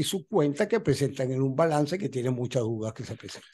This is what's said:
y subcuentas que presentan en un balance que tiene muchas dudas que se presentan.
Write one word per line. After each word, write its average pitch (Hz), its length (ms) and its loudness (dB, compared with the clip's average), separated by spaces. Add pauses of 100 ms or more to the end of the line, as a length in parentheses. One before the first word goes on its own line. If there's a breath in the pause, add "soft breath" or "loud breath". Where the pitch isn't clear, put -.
y - 20 -2
subcuentas 180 600 2
que 226 120 2
presentan 135 540 0
en 131 80 0
un 135 160 0
balance 156 400 2
que 202 100 -4
tiene 127 220 -2
muchas 123 320 0
dudas 110 320 -2
que 117 100 -12
se 110 120 -10
presentan. - 380 -16